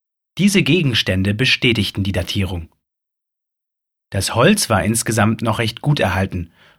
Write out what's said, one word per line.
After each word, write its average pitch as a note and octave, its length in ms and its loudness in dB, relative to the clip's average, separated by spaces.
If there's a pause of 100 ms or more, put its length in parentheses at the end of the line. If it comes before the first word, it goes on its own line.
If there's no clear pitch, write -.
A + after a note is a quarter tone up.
(380)
Diese G3 240 4
Gegenstände A#2 720 0
bestätigten A#2 680 0
die G2+ 80 -2
Datierung. F#2 580 -4 (1400)
Das - 240 -4
Holz E3+ 340 2
war G2+ 140 2
insgesamt A2 580 0
noch A2+ 180 -2
recht A2+ 220 -4
gut D3 180 0
erhalten, F#2+ 520 -2 (280)